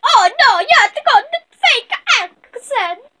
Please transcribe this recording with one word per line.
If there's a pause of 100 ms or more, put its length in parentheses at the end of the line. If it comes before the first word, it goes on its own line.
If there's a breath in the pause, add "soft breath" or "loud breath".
Oh,
no,
you
have
to
go (120)
the
fake (280)
accent.